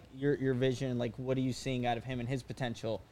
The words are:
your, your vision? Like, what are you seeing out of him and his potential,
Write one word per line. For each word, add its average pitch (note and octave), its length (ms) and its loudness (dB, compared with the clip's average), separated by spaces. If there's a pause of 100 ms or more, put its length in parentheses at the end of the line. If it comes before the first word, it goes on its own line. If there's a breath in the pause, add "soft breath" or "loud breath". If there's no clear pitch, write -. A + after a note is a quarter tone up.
(140)
your, C#3 200 4
your C3+ 180 2
vision? B2+ 460 2
Like, A#2+ 180 0
what C3 220 0
are - 20 2
you B2+ 140 2
seeing B2 320 -2
out A#2+ 100 2
of A2 80 -6
him B2+ 160 -4
and A#2 80 -4
his B2+ 140 -2
potential, A#2 680 -4